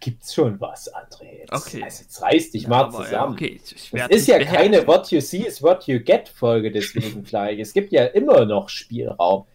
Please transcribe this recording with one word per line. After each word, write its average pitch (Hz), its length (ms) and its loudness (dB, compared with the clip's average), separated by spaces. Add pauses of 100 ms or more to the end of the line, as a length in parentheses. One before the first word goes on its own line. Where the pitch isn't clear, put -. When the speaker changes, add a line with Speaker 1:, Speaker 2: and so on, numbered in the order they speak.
Speaker 1:
gibt's - 340 -10
schon 117 260 0
was, - 340 -12
André. - 460 -20
Jetzt, - 120 -14
Speaker 2:
Okay. - 300 -8
Speaker 1:
also - 200 -16
jetzt - 200 -18
reiß 151 300 2
dich 107 100 -8
Speaker 2:
Ja, - 80 -8
Speaker 1:
mal 127 140 4
Speaker 2:
aber 120 160 -8
ja, - 40 -10
Speaker 1:
zusammen. 131 300 -4
Speaker 2:
okay, - 280 -10
ich, - 140 -20
ich - 140 -20
Speaker 1:
Das 127 100 -6
Speaker 2:
werd 123 120 -2
Speaker 1:
ist 214 80 6
Speaker 2:
nicht 143 80 0
Speaker 1:
ja 170 100 8
Speaker 2:
beherrscht. 151 200 0
Speaker 1:
keine 185 280 4
What 175 240 2
You 156 100 2
See 180 260 -8
is - 160 -10
What 175 240 2
You 127 140 -2
Get 220 300 0
Folge 113 420 0
deswegen 104 500 -6
Speaker 2:
<laughs> - 20 -16
Speaker 1:
gleich. 104 360 -4
Es 107 140 -12
gibt 202 180 0
ja 135 140 6
immer 196 400 4
noch 104 240 -2
Spielraum. 175 760 -2 (100)